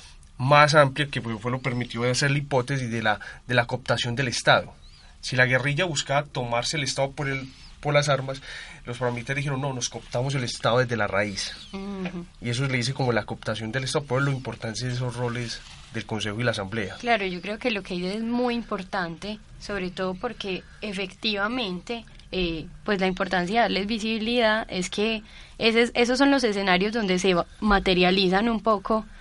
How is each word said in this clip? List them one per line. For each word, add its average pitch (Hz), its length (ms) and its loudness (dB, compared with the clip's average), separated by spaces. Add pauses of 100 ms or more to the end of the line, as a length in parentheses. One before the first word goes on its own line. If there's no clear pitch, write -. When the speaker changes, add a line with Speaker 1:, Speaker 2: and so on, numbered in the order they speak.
(360)
Speaker 1:
más 147 380 6
amplia 143 340 6
que 127 140 -4
fue, 113 160 -6
fue 117 120 -4
lo 127 100 -2
permitió 123 420 -2
de 120 80 2
hacer 139 200 2
la 139 80 4
hipótesis 131 520 0
de 113 100 -2
la, 107 180 2 (280)
de 123 80 -2
la 120 120 4
cooptación 120 480 -2
del 127 140 0
Estado. 117 460 4 (480)
Si - 140 -4
la 127 100 6
guerrilla 139 400 0
buscaba 143 380 0
tomarse 120 520 -2
el 147 60 -2
Estado 135 300 -2
por 139 160 -4
el, 135 200 -4 (320)
por 147 140 0
las 147 140 4
armas, 135 340 -2 (420)
los 120 140 -8
paramilitares 123 440 -2
dijeron, 135 180 -2
"No, 139 120 -4
nos 120 160 -4
cooptamos 123 460 -4
el 135 80 -2
Estado 117 360 0
desde 123 180 2
la 107 100 2
raíz". 98 460 -2 (200)
Speaker 2:
Ujú. 190 540 -6 (140)
Speaker 1:
Y 120 100 -4
eso 123 160 0
le 131 100 -2
dice 123 180 0
como 127 180 0
la 110 120 2
cooptación 110 460 -6
del 131 140 -4
Estado, 143 200 -2
por 127 160 0
lo 139 120 2
importante 113 520 -6
de 127 100 -2
esos 123 200 -4
roles 120 460 -4 (340)
del - 120 -6
Consejo 104 340 -4
y 120 40 0
la 120 80 4
Asamblea. 98 460 -4
Speaker 2:
Claro, 233 280 0
yo 180 140 -6
creo 208 180 -6
que 247 120 -2
lo 202 140 -4
que 190 100 -8
dice 180 220 -4
es 226 60 -6
muy 240 320 0
importante, 196 840 -6 (220)
sobre 190 300 -4
todo 185 240 -4
porque 202 500 -6 (160)
efectivamente, 208 1200 -4 (280)
eh, 170 340 -2 (180)
pues 208 140 0
la 190 80 2
importancia 185 500 0
de 240 60 6
darles 190 240 2
visibilidad 220 800 0
es 180 220 -4
que 220 320 -2 (360)
ese, 226 360 4
esos 240 240 4
son 277 140 6
los 277 100 4
escenarios 196 500 2
donde 196 280 2
se 190 140 4
va-, 170 120 2 (140)
materializan 190 880 4
un 226 120 0
poco 214 460 0 (140)